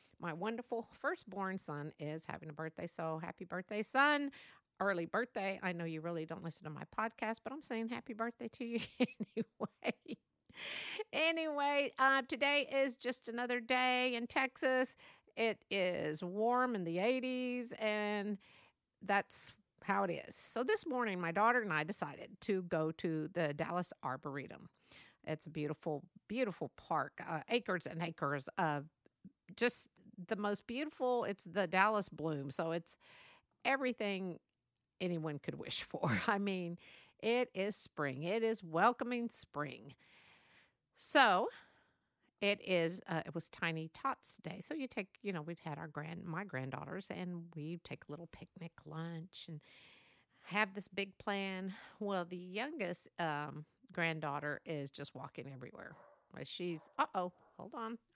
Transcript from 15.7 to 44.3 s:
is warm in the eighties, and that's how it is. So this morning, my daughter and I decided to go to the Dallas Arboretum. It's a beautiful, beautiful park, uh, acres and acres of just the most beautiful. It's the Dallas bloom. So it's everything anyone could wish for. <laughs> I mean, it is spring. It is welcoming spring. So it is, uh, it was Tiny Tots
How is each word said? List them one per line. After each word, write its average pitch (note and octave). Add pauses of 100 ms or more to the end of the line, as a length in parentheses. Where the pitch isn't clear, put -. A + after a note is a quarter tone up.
is F3+
warm A#3
in G3
the E3+
eighties, B3
and G#3 (640)
that's - (320)
how G3+
it F#3+ (160)
is. -
So -
this G#4
morning, A#3
my E3+
daughter A3+
and G3+
I D#3
decided D#3 (100)
to F#3+
go E3
to D#3
the D3+
Dallas F3 (100)
Arboretum. C#3 (560)
It's -
a -
beautiful, D3+ (240)
beautiful G#3
park, -
uh, E3+
acres G#3
and E3
acres C#3+ (100)
of D3+ (680)
just - (380)
the -
most G#3
beautiful. B3+
It's -
the F#3+
Dallas F#3+
bloom. D3+
So E3
it's E3+ (680)
everything A3 (600)
anyone D#3+
could -
wish -
for. F#3+
<laughs> -
I G#3
mean, F#3 (420)
it A#3+
is G3
spring. C#3
It G#3+
is A3
welcoming A#3
spring. C3+ (1040)
So A3+ (920)
it G3+
is, F3
uh, D#3+
it -
was E3
Tiny D#3+
Tots -